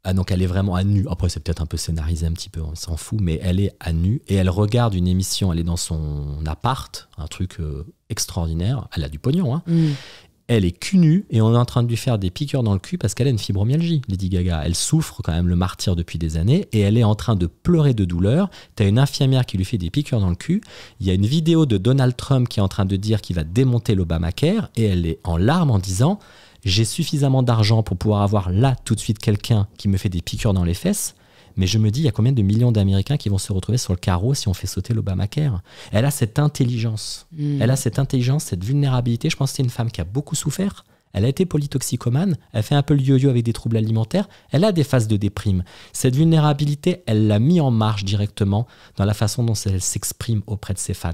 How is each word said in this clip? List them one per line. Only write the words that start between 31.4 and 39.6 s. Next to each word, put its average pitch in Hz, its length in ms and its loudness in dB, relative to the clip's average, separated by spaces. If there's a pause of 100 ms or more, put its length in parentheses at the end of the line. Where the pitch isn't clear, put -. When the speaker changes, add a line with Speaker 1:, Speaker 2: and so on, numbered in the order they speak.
Speaker 1:
Mais 92 100 2
je 101 100 0
me 107 120 4
dis, 120 120 -2
il 160 40 0
y - 20 4
a - 40 2
combien 117 200 2
de 123 100 2
millions 113 300 4
d'Américains 98 460 2
qui - 100 -6
vont 98 120 0
se - 120 -6
retrouver 101 260 -2
sur - 140 -4
le 90 60 0
carreau 101 360 0
si - 140 -4
on 92 60 0
fait - 140 -6
sauter 95 260 -4
l'Obamacare ? 98 680 -2 (300)
Elle 110 140 2
a 147 60 2
cette - 280 -2
intelligence. 120 960 -2
Speaker 2:
Mm. 147 280 -4
Speaker 1:
Elle 117 100 2
a 135 40 2
cette - 240 -2
intelligence, 135 460 0
cette 90 180 -6
vulnérabilité. 127 640 0
Je - 60 -2
pense 135 160 -2
que - 60 -8
c'est 139 60 0